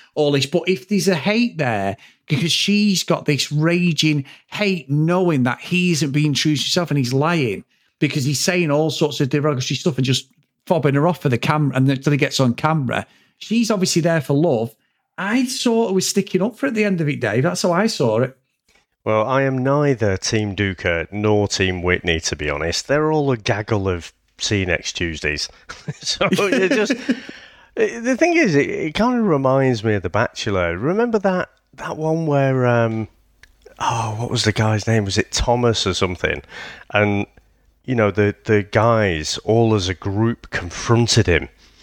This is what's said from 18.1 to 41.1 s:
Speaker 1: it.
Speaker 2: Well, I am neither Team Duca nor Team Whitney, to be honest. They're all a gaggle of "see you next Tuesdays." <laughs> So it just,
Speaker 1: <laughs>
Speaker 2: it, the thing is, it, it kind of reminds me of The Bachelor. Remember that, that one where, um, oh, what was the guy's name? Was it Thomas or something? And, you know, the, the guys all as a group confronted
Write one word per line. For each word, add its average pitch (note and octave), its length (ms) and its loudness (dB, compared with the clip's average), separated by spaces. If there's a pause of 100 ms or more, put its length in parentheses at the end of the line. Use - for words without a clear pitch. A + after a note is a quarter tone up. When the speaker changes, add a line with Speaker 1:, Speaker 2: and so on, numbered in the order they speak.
Speaker 1:
it. C3 160 -4 (680)
Speaker 2:
Well, A2 220 0
I C3 160 0
am C3+ 160 0
neither C3 580 2
Team G#2 380 -2
Duca F2+ 560 -2
nor G#2 380 2
Team F#2 340 -2
Whitney, F2 380 0
to - 160 -6
be D2 120 -6
honest. D2+ 400 -4
They're D#3 240 0
all D3 180 0
a B2+ 60 0
gaggle G#2 520 -2
of F2 240 -4 (260)
"see G#2 220 -2
you F#2 60 -2
next - 260 -2
Tuesdays." D2+ 600 -4
<laughs> - 460 -14
So - 300 -4
it G3 420 0
just, A3 200 0
Speaker 1:
<laughs> - 840 -8
Speaker 2:
it, A3+ 240 -2
the B3 160 0
thing E4 200 4
is, B3+ 180 4
it, C#3+ 160 4
it - 240 -4
kind B3 240 2
of A3 80 2
reminds C3+ 580 2
me A2 100 2
of G2 80 -2
The F2+ 80 -4
Bachelor. F#2 680 -2
Remember G#3 420 0
that, F#3 300 -2 (240)
that D#3 220 -10
one D#3+ 300 -2
where, C3+ 400 2
um, A2+ 420 0 (720)
oh, A2+ 400 -2
what A#2+ 120 -6
was A2+ 140 -2
the G#2+ 80 2
guy's A2 340 0
name? A2+ 180 2
Was G2 140 -4
it - 140 -2
Thomas A#2+ 540 0
or F#2+ 80 -2
something? F2 480 -4 (500)
And, G2+ 340 2 (580)
you B2+ 100 -4
know, G#2+ 160 2
the, G2+ 240 2 (100)
the G#2+ 180 2
guys G#2 800 0
all A2+ 300 4
as F#2 140 0
a F#2 60 -2
group A2 560 -4
confronted A2+ 760 0